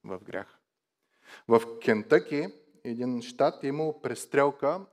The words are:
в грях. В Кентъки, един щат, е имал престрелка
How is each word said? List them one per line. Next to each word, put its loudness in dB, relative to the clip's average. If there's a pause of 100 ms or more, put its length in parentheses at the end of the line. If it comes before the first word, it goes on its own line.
в -12
грях. -10 (880)
В 6 (200)
Кентъки, 2 (360)
един -6
щат, -2
е -6
имал -4
престрелка 0 (120)